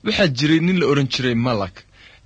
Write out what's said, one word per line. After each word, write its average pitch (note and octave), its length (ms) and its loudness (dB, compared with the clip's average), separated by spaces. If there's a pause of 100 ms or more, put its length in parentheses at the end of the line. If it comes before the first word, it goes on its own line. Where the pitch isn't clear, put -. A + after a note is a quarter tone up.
Waxaa G#3 240 0
jiray D3 320 2
nin F3+ 200 0
la C#3+ 60 0
odhan C#3 220 2
jiray B2+ 260 -2
Malak. A#2 500 -4 (420)